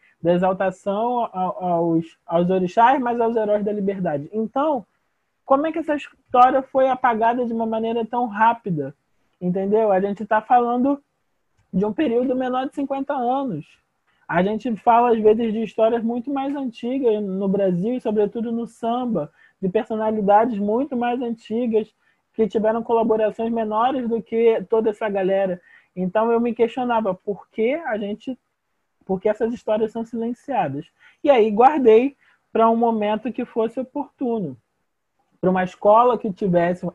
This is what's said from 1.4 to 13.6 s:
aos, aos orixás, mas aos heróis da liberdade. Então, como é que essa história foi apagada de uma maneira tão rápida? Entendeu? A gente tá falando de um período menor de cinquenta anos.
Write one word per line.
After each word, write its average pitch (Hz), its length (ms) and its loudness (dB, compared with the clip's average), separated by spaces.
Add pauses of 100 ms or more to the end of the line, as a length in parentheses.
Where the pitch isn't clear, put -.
aos, 170 540 0
aos 175 240 0
orixás, 220 520 2
mas 240 180 -2
aos 233 160 0
heróis 208 280 0
da 208 80 -2
liberdade. 190 640 -4
Então, 240 520 -2 (600)
como 269 200 2
é 320 60 -4
que 330 80 -6
essa 302 160 -4
história 262 640 2
foi 262 280 0
apagada 240 560 0
de 233 80 -6
uma 226 120 -4
maneira 226 400 -4
tão 247 220 -4
rápida? 202 640 -2 (480)
Entendeu? 196 500 0
A 185 80 2
gente 202 260 -4
tá 220 160 0
falando 247 600 2 (720)
de 185 120 0
um 214 80 -4
período 254 420 0
menor 254 320 -4
de - 80 -12
cinquenta 277 380 -6
anos. 247 520 -4 (640)